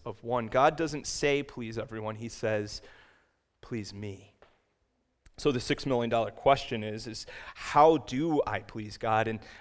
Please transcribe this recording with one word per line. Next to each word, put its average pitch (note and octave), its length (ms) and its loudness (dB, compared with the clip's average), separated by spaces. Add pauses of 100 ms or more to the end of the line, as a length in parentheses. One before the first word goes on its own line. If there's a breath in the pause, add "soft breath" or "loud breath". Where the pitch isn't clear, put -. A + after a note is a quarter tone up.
of A2 180 -10
one. A#2 220 -2
God C3+ 280 4
doesn't D3+ 320 -4
say, C#3+ 360 2
"Please A2+ 340 -8
everyone." A2 400 -6
He A2+ 140 -8
says, G#2+ 500 -2 (800 soft breath)
"Please G2+ 320 -8
me." G2+ 400 -12 (1040)
So D3+ 160 0
the B2 80 0
six - 240 -4
million A#2+ 240 0
dollar A2+ 220 0
question B2 520 2
is, G#2+ 240 -8
is A2 200 -10 (280 loud breath)
how D#3 440 6
do D3 480 0
I G#2 140 -4
please G#2+ 360 -12
God, A2 320 2
and A2 100 -4 (220 loud breath)